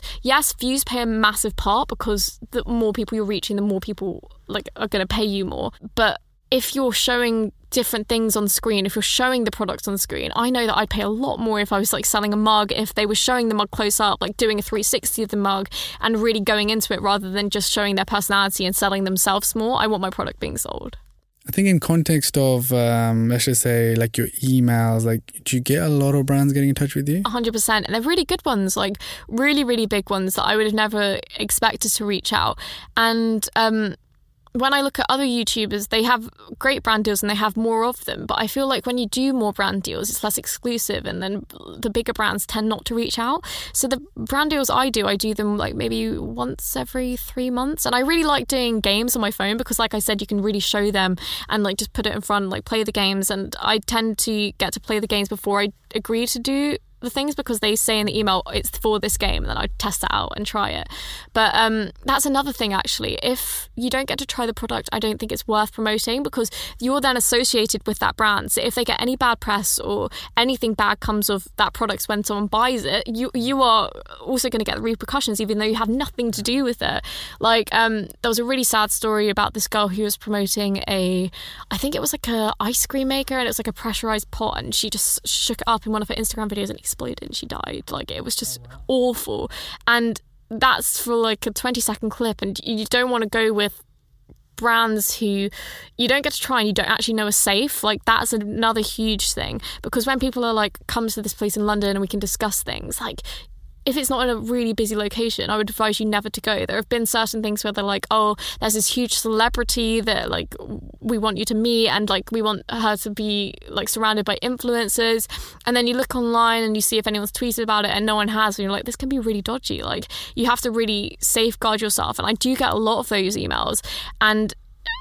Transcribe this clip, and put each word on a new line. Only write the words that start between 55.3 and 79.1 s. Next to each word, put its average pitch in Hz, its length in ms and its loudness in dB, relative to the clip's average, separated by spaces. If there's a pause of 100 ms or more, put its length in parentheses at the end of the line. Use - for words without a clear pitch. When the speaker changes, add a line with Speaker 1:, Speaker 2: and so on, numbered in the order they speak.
Speaker 1:
I 202 100 0 (220)
agree 226 320 -2
to 240 140 -2
do 277 380 0 (240)
the 247 80 -6
things 277 240 -2
because - 280 -4
they 214 160 2
say 220 200 2
in 214 100 0
the 202 120 0
email, 190 240 2 (100)
"It's - 180 -4
for 214 280 0
this 208 160 -2
game," 92 280 -2
and 98 60 -4
then 107 60 -4
I 190 120 -2 (100)
test - 260 -4
it - 80 0
out - 240 -2
and 208 100 -6
try 208 260 -4
it. - 180 -6 (420)
But, 220 240 4
um, 220 360 2 (120)
that's 277 220 0
another 277 260 2
thing, 214 220 -2
actually. 214 500 -2
If - 540 -4
you 247 120 -2
don't 262 160 -2
get - 140 -4
to 277 60 -6
try 247 200 -4
the 226 80 -2
product, - 380 -6
I 226 80 0
don't 214 180 -2
think 220 140 -6
it's - 160 -6
worth 214 240 2
promoting 226 520 0
because - 280 -2 (300)
you're 262 180 2
then 262 160 2
associated 240 720 2
with 208 120 -2
that - 180 0
brand. 208 340 2
So - 80 0
if - 160 0
they 247 80 0
get - 180 -2
any 254 140 0
bad 240 240 2
press - 400 0
or 202 300 -2 (260)
anything 233 380 4
bad 202 260 2
comes 208 300 0
of 202 260 -2
that 208 160 2
product 208 380 -4
when 208 160 -2
someone 208 220 -2
buys 233 360 2
it, 151 240 -2
you, 240 260 -4
you 262 280 0
are 220 280 4 (300)
also 254 300 -2
gonna 220 160 -2
get - 100 -2
the 214 60 -6
repercussions, 226 580 -2
even 214 180 -2
though 214 60 0
you 214 120 0
have 220 120 -2
nothing 240 440 -2
to 208 100 -4
do 262 240 0
with 240 160 -2
it. - 200 -2 (380)
Like, 226 320 4
um, 220 380 2 (120)
there 240 80 0
was 226 100 2
a 240 40 0
really 254 220 0
sad 214 260 2
story 214 380 2